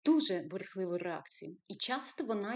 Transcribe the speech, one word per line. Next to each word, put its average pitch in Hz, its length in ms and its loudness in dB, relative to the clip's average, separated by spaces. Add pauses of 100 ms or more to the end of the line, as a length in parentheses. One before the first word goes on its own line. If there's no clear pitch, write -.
дуже 240 340 6
бурхливу 180 580 -4
реакцію, 170 600 -6 (100)
і 190 80 -8
часто 277 480 0
вона 220 320 -2